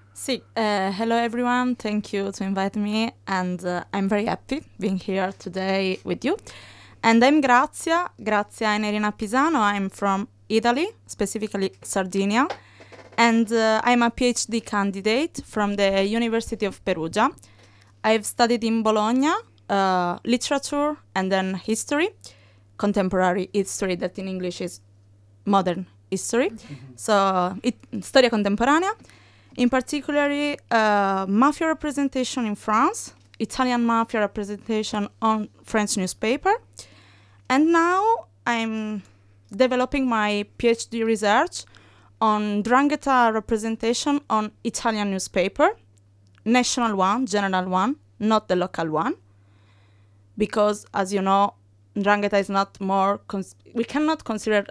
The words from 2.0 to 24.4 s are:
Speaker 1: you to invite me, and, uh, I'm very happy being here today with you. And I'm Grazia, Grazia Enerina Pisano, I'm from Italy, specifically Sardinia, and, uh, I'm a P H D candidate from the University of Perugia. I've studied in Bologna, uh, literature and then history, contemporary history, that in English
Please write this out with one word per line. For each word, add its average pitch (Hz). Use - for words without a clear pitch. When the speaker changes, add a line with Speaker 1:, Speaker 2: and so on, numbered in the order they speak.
Speaker 1:
you 196
to 196
invite 196
me, 214
and, 180
uh, 180
I'm 196
very 208
happy 262
being 190
here 190
today 190
with 180
you. 330
And 226
I'm 285
Grazia, 294
Grazia 214
Enerina 214
Pisano, 254
I'm 202
from 196
Italy, 240
specifically 202
Sardinia, 196
and, 226
uh, 220
I'm 240
a 233
P 247
H 240
D 220
candidate 208
from 202
the 196
University 226
of 190
Perugia. 180
I've 220
studied 240
in 226
Bologna, 226
uh, 185
literature 285
and 190
then 190
history, 285
contemporary 185
history, 190
that 180
in 190
English 180